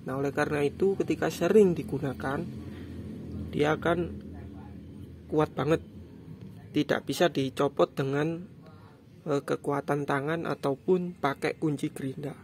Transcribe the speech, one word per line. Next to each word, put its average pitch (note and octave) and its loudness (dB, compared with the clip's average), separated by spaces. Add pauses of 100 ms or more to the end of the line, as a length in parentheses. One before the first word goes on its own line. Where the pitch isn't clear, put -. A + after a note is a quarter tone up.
Nah, C3 -4
oleh C#3 0
karena D3 2
itu, C#3+ 2
ketika D#3+ 2
sering G3 8
digunakan, C#3+ -2 (1040)
dia D3+ 0
akan E3+ 0 (1200)
kuat D3+ 2
banget. D3+ 4 (960)
Tidak - 2
bisa D3+ 4
dicopot C#3 2
dengan, D3+ 0 (800)
eh, C#3+ 0
kekuatan C#3+ -2
tangan D3 -2
ataupun F3 0
pakai - 0
kunci D3+ -2
gerinda. C3+ -6